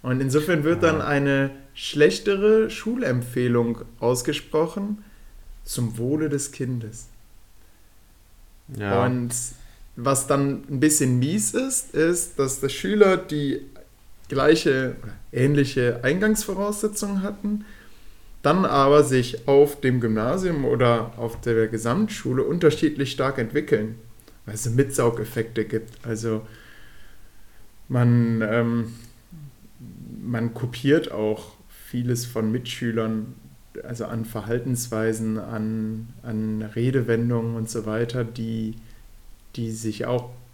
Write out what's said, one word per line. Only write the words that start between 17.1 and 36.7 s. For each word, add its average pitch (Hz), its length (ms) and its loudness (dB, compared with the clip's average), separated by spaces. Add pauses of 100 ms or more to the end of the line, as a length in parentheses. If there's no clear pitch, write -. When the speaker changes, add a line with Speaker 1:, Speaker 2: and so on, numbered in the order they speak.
Speaker 1:
hatten, 208 420 -4 (800)
dann 175 220 4
aber 139 400 6
sich 127 440 0
auf 143 320 6
dem 127 200 2
Gymnasium 135 640 0
oder 120 520 2
auf 117 240 -6
der 113 280 2
Gesamtschule 127 760 0
unterschiedlich 151 680 2
stark 135 260 -2
entwickeln, 113 580 0 (500)
weil 110 80 -12
es - 100 -8
so 117 60 -2
Mitsaugeffekte 117 960 0
gibt. - 280 -6 (140)
Also 110 360 -4 (1500)
man, 120 540 4
ähm, 117 520 0 (1300)
man 117 300 -4
kopiert 135 580 0
auch 107 400 -4 (340)
vieles 120 400 -2
von 110 260 -2
Mitschülern, 113 840 -4 (500)
also 117 220 -8
an 113 180 -6
Verhaltensweisen, 113 1120 -2
an, 110 720 -6 (140)
an 110 400 -4 (120)